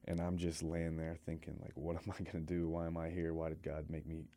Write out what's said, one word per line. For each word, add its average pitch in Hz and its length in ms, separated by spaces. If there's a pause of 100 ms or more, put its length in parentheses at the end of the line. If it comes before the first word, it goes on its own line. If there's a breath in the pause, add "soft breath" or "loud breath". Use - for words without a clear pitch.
And 85 140
I'm 87 180
just 85 260
laying 82 340
there 80 180
thinking, 80 460
like, - 160
"What 82 200
am - 140
I 90 120
gonna 82 200
do? 85 260
Why 85 180
am 82 100
I 82 140
here? 82 240
Why 80 140
did 78 120
God 78 280
make 78 180
me 80 160 (140)